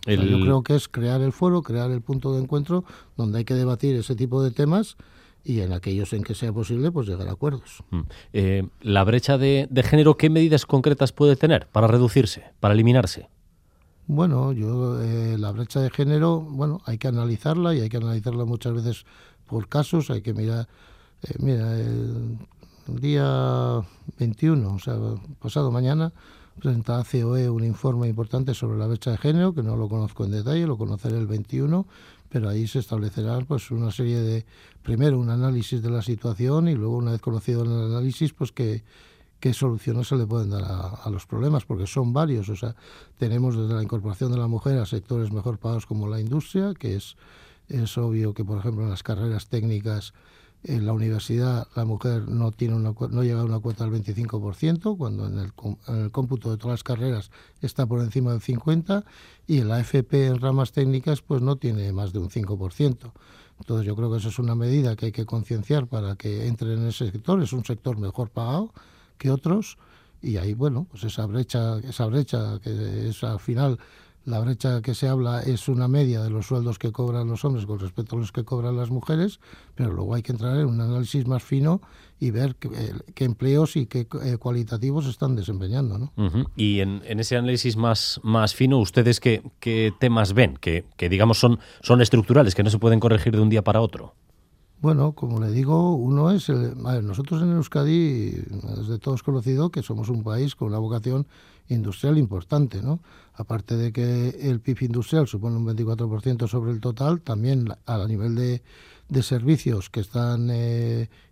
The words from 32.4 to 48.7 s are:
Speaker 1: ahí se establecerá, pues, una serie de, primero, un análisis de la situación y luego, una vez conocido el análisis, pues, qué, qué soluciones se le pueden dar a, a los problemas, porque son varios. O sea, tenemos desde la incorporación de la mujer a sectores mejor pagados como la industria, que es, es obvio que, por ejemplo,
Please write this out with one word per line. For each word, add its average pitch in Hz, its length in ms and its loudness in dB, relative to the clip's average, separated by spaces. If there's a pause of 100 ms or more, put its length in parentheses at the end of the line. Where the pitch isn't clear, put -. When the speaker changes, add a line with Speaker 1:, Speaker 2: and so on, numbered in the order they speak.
Speaker 1:
ahí 107 200 -2
se 139 100 -4
establecerá, 110 600 -4
pues, 127 320 -4
una 113 180 -2
serie 120 300 0
de, 113 260 -2 (360)
primero, 127 360 2
un 120 120 0
análisis 123 520 0
de 117 80 -2
la 120 120 -2
situación 123 640 0
y 151 80 2
luego, 110 200 -2
una 120 140 0
vez 117 100 -2
conocido 117 440 -2
el 117 280 0
análisis, 127 400 -2
pues, - 200 -6
qué, 110 320 -4 (540)
qué 131 140 2
soluciones 120 560 -2
se 139 80 0
le 117 100 0
pueden 110 240 -2
dar 101 140 -4
a, 92 240 -6
a 107 220 -8
los 92 160 -8
problemas, 135 400 0
porque 98 200 -4
son 123 260 -2
varios. 127 360 0
O 107 80 -6
sea, 113 180 -8 (440)
tenemos 120 380 0
desde 110 180 -2
la 110 80 -2
incorporación 110 500 -4
de 123 60 0
la 117 100 -2
mujer 127 300 0
a 110 80 0
sectores 113 440 -4
mejor 107 280 -4
pagados 113 280 -4
como 107 220 -4
la 110 120 -4
industria, 156 540 -2
que 98 220 -4
es, - 200 -10 (520)
es 117 300 -4
obvio 113 360 0
que, 104 100 -6
por 104 140 -4
ejemplo, 110 240 -4